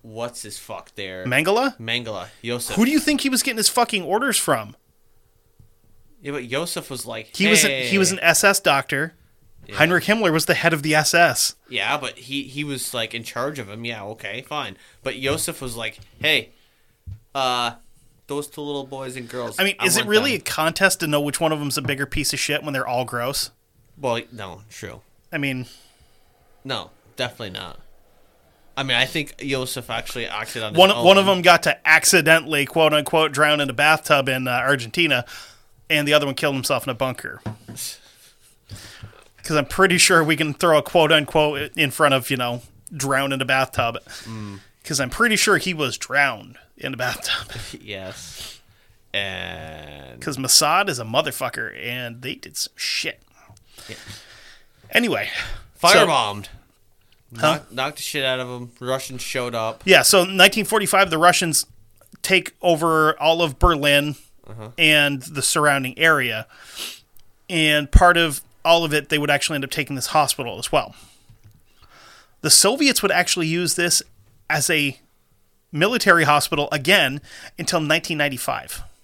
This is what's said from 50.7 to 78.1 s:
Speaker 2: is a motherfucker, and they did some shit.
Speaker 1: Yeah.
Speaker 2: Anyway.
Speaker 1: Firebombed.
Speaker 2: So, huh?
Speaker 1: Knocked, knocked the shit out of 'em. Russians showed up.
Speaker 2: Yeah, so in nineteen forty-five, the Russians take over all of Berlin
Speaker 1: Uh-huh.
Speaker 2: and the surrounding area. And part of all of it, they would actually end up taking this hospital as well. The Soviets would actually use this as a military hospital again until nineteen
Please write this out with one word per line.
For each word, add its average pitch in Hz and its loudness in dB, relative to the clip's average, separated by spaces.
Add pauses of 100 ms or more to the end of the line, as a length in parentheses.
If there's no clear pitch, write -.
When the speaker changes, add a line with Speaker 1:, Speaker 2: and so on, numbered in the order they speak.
Speaker 2:
is 139 -4
a 120 -10
motherfucker, 120 -4
and 120 -10
they 127 -10
did - -20
some - -8
shit. - -6 (680)
Speaker 1:
Yeah. - -14 (960)
Speaker 2:
Anyway. 156 -4 (520)
Speaker 1:
Firebombed. 139 2
Speaker 2:
So, - -18
huh? 156 2
Speaker 1:
Knocked, 147 -8
knocked 131 -6
the - -10
shit 143 -6
out 127 -2
of 127 -8
'em. 123 -12
Russians 127 -6
showed 123 -6
up. 113 -4
Speaker 2:
Yeah, 170 6
so 190 6
in 190 -2
nineteen 196 6
forty-five, 196 2
the 165 0
Russians 170 4 (560)
take 185 0
over 160 2
all 165 2
of 156 -2
Berlin 147 4 (320)
Speaker 1:
Uh-huh. 110 -14
Speaker 2:
and 147 4
the 147 -6
surrounding 139 0
area. 127 0 (1000)
And 151 2
part 175 10
of 165 2 (240)
all 170 6
of 151 -2
it, 151 -2
they 156 0
would 147 -2
actually 147 0
end 139 -4
up 135 -14
taking 143 -6
this 127 -6
hospital 131 0
as - -6
well. 156 0 (1500)
The 156 -2
Soviets 262 4
would 196 2
actually 175 0
use 170 -2
this 175 0 (480)
as 151 -2
a 147 0 (720)
military 180 4
hospital 147 2
again 147 2 (400)
until 160 -2
nineteen 156 -2